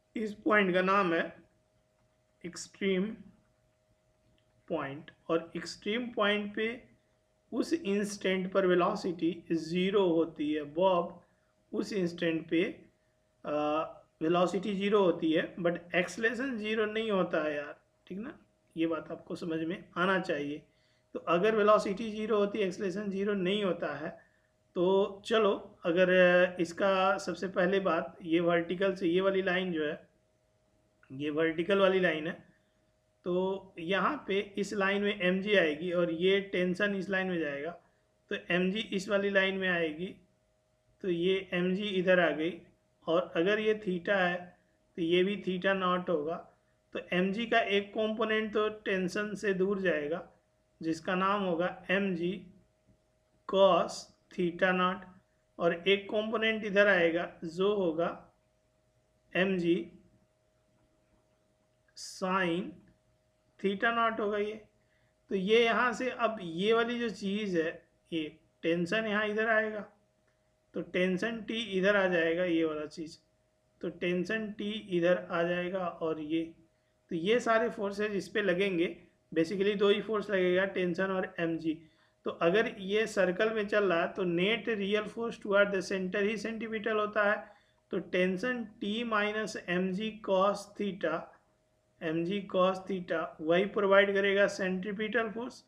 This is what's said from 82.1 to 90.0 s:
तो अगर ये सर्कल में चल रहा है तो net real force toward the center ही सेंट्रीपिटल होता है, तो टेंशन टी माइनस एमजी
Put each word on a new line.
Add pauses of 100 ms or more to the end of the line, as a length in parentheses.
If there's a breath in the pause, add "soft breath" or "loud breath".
तो (120)
अगर
ये
सर्कल
में
चल
रहा
है
तो
net (120)
real
force
toward
the
center
ही
सेंट्रीपिटल
होता
है, (560 loud breath)
तो
टेंशन (160)
टी
माइनस (120)
एमजी (180)